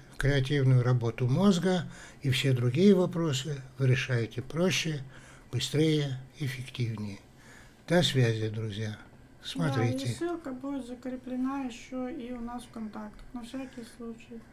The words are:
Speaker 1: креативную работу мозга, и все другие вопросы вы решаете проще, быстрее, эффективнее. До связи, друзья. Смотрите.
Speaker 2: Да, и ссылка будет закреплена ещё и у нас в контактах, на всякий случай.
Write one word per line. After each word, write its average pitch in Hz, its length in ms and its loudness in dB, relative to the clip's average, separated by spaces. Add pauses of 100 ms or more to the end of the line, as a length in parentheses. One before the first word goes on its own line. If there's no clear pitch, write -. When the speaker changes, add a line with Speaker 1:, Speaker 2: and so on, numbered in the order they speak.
(180)
Speaker 1:
креативную 131 680 4
работу 120 440 2
мозга, 180 600 4 (340)
и 139 100 0
все 139 220 2
другие 127 420 6
вопросы 165 680 0 (160)
вы 135 100 2
решаете 120 540 0
проще, 160 600 0 (500)
быстрее, 143 680 0 (200)
эффективнее. 113 800 -6 (680)
До 170 140 4
связи, 113 480 2
друзья. 107 480 -6 (460)
Смотрите. 160 600 -2
Speaker 2:
Да, - 60 0
и - 40 -4
ссылка 339 360 -6
будет 262 360 -8
закреплена 254 800 -6
ещё 254 420 -8
и 247 240 -10
у 247 100 -8
нас 240 220 -10
в - 100 -18
контактах, 214 500 -12 (100)
на 240 100 -10
всякий 262 400 -12 (140)
случай. 233 440 -14 (120)